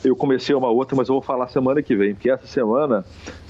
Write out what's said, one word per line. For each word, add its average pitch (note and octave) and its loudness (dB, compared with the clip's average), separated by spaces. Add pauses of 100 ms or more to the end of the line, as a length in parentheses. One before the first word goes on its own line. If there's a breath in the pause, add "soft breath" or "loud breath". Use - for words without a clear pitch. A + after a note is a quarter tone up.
eu C3 4
comecei C#3 0
uma B2+ 0
outra, B2 0
mas B2 0
eu C3 2
vou C3+ -2
falar B2+ -4
semana C#3 0
que C#3 0
vem, G2+ 2
porque A#2+ -2
essa C3 -2
semana A#2+ 0 (220 loud breath)
eu - -16 (180 loud breath)